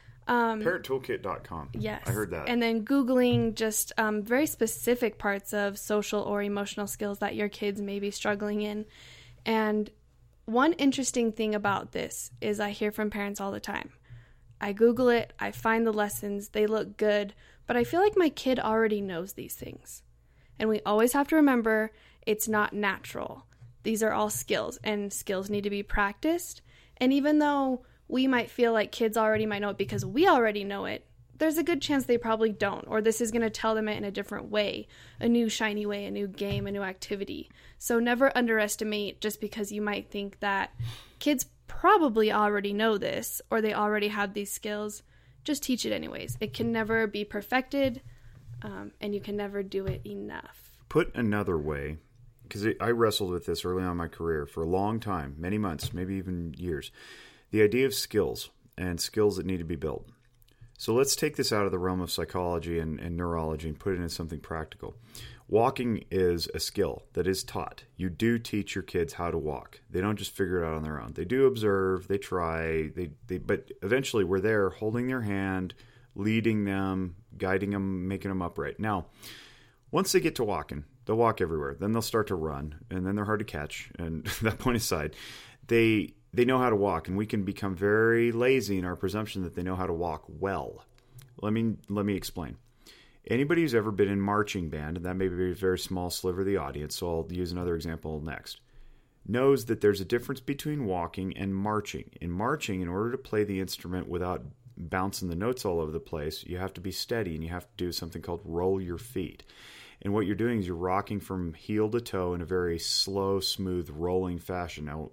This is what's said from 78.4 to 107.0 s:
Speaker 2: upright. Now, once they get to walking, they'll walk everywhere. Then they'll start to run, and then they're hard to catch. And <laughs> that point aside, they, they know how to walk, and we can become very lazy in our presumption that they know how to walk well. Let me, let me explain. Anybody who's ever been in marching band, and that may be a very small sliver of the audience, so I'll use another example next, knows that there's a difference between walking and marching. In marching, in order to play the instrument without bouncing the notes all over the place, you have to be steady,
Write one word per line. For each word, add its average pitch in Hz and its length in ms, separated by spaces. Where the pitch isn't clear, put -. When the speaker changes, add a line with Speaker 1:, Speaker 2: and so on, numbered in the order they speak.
Speaker 2:
upright. 82 380
Now, 101 260
once 190 200
they 190 80
get 160 160
to 127 80
walking, 76 400
they'll 110 100
walk 113 240
everywhere. 76 360
Then 101 180
they'll 113 80
start 110 260
to 101 80
run, 76 400
and 92 160
then 98 100
they're 104 100
hard 107 140
to 110 60
catch. - 520
And 82 280
<laughs> - 160
that 110 180
point 123 180
aside, 82 380
they, 113 480
they 120 120
know 131 120
how 127 140
to 110 40
walk, 95 320
and 90 80
we 104 120
can 104 160
become 95 320
very 113 560
lazy 117 480
in 90 60
our 90 100
presumption 98 480
that 85 120
they 90 80
know 92 120
how 92 100
to 90 80
walk 82 340
well. 78 560
Let 107 120
me, 113 220
let 101 180
me 104 100
explain. 80 420
Anybody 143 340
who's 143 120
ever 110 180
been 98 180
in 101 120
marching 101 480
band, 76 280
and 85 80
that 92 100
may 92 120
be 90 240
a 85 40
very 92 240
small 90 320
sliver 92 300
of 95 60
the 98 100
audience, 73 380
so 87 140
I'll 82 220
use 87 200
another 87 240
example 80 460
next, - 380
knows 123 380
that 113 160
there's 101 200
a 92 40
difference 120 360
between 143 440
walking 92 500
and 98 200
marching. 104 560
In 87 80
marching, 104 520
in 87 60
order 101 240
to 131 60
play 110 260
the 95 160
instrument 90 480
without 90 360
bouncing 92 520
the 85 60
notes 107 300
all 87 140
over 78 120
the 80 80
place, 78 460
you 87 120
have 92 180
to 90 60
be 95 100
steady, 101 420